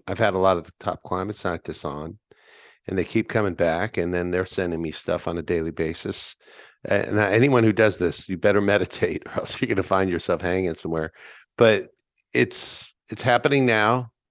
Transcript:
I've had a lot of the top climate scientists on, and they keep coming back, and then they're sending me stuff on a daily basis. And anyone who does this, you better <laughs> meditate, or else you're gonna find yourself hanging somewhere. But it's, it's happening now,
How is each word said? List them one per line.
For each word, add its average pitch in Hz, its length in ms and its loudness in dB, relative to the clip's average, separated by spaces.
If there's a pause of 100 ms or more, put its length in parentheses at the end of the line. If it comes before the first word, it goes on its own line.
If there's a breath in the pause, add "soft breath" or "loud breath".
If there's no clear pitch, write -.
I've 98 120 -4
had 101 160 2
a 95 40 0
lot 95 160 4
of 82 80 -6
the - 160 -20
top 85 240 -6
climate 95 320 -6
scientists - 480 -8
on, 78 340 -8 (680 soft breath)
and 95 100 -4
they 90 60 2
keep 110 240 -2
coming 101 280 0
back, 85 420 -2
and 90 160 -2
then 90 180 -2
they're 92 140 0
sending 85 360 -4
me 80 100 -6
stuff - 360 -6
on 85 100 -4
a 82 60 -6
daily 82 280 -2
basis. - 640 -6 (480 soft breath)
And 101 340 0
anyone 113 460 4
who 107 80 6
does 107 240 4
this, 87 320 -2
you 92 80 -4
better 101 240 4
<laughs> 101 140 2
meditate, 92 500 -2
or - 140 -8
else - 200 -4
you're 120 80 -2
gonna 95 160 0
find 95 260 2
yourself 85 320 -2
hanging 87 340 0
somewhere. 80 360 -6 (460 loud breath)
But 110 300 4 (440)
it's, - 640 -2 (140)
it's 110 120 -10
happening 131 440 4
now, 113 460 2 (200)